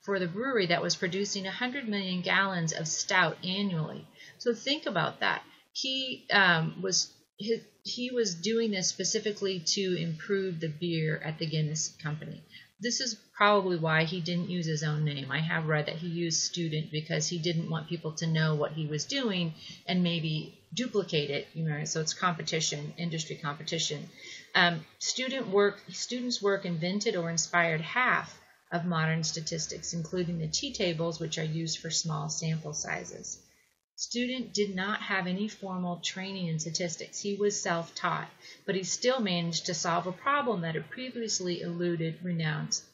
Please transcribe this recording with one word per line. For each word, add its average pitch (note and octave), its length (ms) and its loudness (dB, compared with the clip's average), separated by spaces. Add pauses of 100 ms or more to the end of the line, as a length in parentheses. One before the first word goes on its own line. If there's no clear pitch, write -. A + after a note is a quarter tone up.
for G3 140 0
the F3+ 80 0
brewery G#3+ 400 2
that E3 160 2
was F3 140 0
producing F#3+ 500 -2
a F#3+ 40 -4
hundred B3 380 -4
million F#3+ 340 0
gallons F3+ 500 2
of D#3+ 160 -4
stout - 560 4
annually. F#3 600 -2 (320)
So A#3+ 160 2
think C#4+ 320 -2
about E3 340 0
that. F#2+ 220 2 (300)
He, C4 600 -4
um, F3 500 6
was, F#3 300 0 (240)
he, A3 240 0 (240)
he B3 260 -4
was A3+ 240 2
doing A3 360 2
this F#3 180 0
specifically G3 760 0 (120)
to F2+ 260 2
improve F#2+ 600 -2
the D#3+ 200 -2
beer D#3+ 420 0
at D#3 160 -4
the E3 80 -2
Guinness D#3 560 0
Company. D#3 400 -6 (380)
This A#3+ 200 -2
is A#3+ 160 -4 (200)
probably G3+ 400 6
why D#3+ 280 4
he F3 160 -2
didn't F3 300 -2
use F3 160 0
his D3+ 160 0
own D3+ 220 2
name. C#3 260 -2
I C#3 80 2
have D#3+ 300 0
read D3+ 180 4
that - 100 -2
he E3+ 120 -6
used E3 340 0
Student D#3 480 -2
because D#3 380 -2
he F3 100 -2
didn't D#3+ 320 0
want D#3+ 180 -4
people D#3+ 260 -4
to E3 120 -2
know D#3+ 300 4
what D3 160 2
he D#3 140 -2
was D3 180 -2
doing F#3+ 500 0 (320)
and F3+ 160 4
maybe D#3+ 560 0 (160)
duplicate E3+ 560 2
it, C#3+ 240 -2
you D#3+ 140 -2
know, D3+ 160 -2
so D#3 160 -2
it's D#3+ 140 -2
competition, D#3+ 800 0
industry D#3+ 400 -4
competition. D3+ 720 -4 (460)
Um, E3+ 300 4 (140)
student C4 500 -2
work, G3+ 320 4 (100)
students' B3 520 -4
work G3 220 2
invented F#3 500 0
or E3 160 0
inspired E3+ 520 2
half - 520 2 (380)
of F3 140 0
modern D#3+ 360 2
statistics, - 720 -4
including E3+ 460 -2
the D#3+ 100 -2
tea B3+ 240 -2
tables, E3 480 0
which D#3+ 160 -4
are D#3+ 80 0
used D#3+ 340 -2
for E3 120 -8
small D#3 400 -2
sample D#3+ 420 -2
sizes. - 640 -6 (580)
Student B3 580 -4
did G3+ 200 2
not G3 280 -2
have F#3+ 240 0
any F#3+ 200 0
formal F3+ 560 -4
training F#3+ 440 -4
in D#3+ 120 0
statistics. E3+ 640 -4
He G3+ 160 -2
was G3+ 240 2
self-taught, E3+ 720 -2 (340)
but F#3 100 0
he F#3+ 80 0
still B3 380 2
managed F3 460 0
to F3+ 80 -2
solve F3 320 0
a F#3 60 -2
problem C4 500 2
that E3 120 0
had D#3 140 -4
previously A3+ 720 -4
eluded E3+ 640 0
renowned D#3+ 580 0 (120)